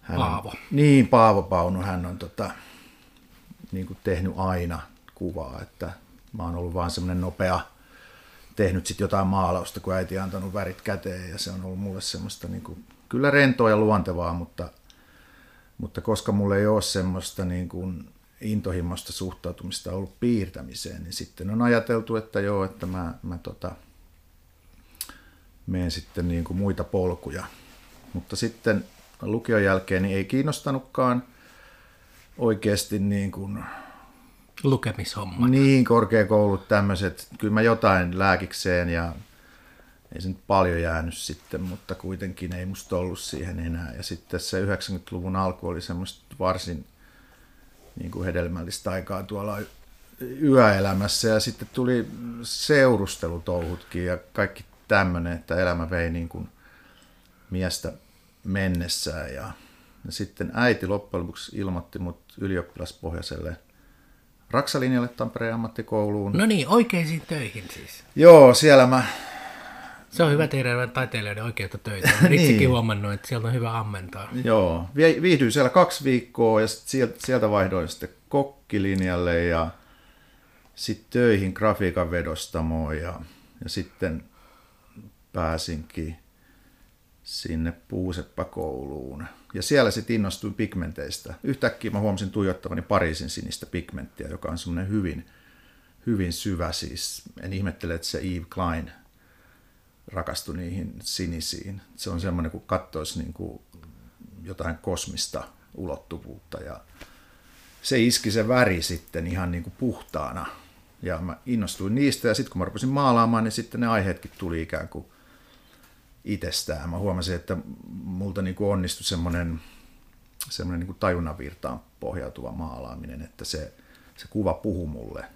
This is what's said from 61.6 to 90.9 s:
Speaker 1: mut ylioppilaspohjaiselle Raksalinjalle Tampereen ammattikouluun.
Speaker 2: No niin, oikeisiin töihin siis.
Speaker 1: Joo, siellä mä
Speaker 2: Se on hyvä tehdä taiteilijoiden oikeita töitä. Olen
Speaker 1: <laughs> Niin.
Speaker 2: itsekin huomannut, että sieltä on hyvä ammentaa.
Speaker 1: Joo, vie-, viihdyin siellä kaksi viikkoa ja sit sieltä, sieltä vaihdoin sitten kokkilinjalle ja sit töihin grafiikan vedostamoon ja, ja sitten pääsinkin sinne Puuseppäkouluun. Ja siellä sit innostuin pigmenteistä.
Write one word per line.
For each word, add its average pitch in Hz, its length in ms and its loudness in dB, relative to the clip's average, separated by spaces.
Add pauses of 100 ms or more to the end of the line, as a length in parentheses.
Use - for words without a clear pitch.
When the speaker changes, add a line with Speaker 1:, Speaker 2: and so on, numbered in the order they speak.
Speaker 1:
mut 87 200 -8 (180)
ylioppilaspohjaiselle 85 1200 -6 (920)
Raksalinjalle 127 560 0
Tampereen 117 460 -4
ammattikouluun. 107 840 -2
Speaker 2:
No 202 80 6
niin, 190 220 2
oikeisiin 170 600 4
töihin 113 360 -6 (100)
siis. - 300 -18 (120)
Speaker 1:
Joo, 147 380 12
siellä 139 340 10
mä 127 160 4 (1040)
Speaker 2:
Se - 140 2
on 151 80 6
hyvä 151 160 4
tehdä 123 400 0
taiteilijoiden 113 560 -4
oikeita 104 340 -6
töitä. 104 320 -2 (100)
Olen 175 120 10
Speaker 1:
<laughs> - 0 -
Niin. - 100 6
Speaker 2:
itsekin 127 280 8
huomannut, 107 440 2
että - 140 -8
sieltä 117 200 -2
on 117 60 0
hyvä 117 260 -2
ammentaa. 95 500 -8 (140)
Speaker 1:
Joo, 92 420 2 (100)
vie-, 156 260 6
viihdyin 139 300 6
siellä 131 180 4
kaksi 175 340 4
viikkoa 117 580 2
ja 110 60 2
sit - 200 -8
sieltä, 123 280 0 (100)
sieltä 117 240 2
vaihdoin 92 380 2
sitten - 220 -10 (200)
kokkilinjalle 95 1120 0
ja 82 280 2 (1040)
sit - 340 -8
töihin 107 460 4
grafiikan 92 560 0
vedostamoon 80 840 -2
ja, 85 220 -8 (440)
ja - 60 -10
sitten 85 540 -6 (1120)
pääsinkin 80 800 -6 (1080)
sinne 82 480 -6 (160)
Puuseppäkouluun. 76 1400 -8 (280)
Ja - 100 -6
siellä 127 280 4
sit 107 180 -6
innostuin 104 440 -2
pigmenteistä. 85 800 -8 (100)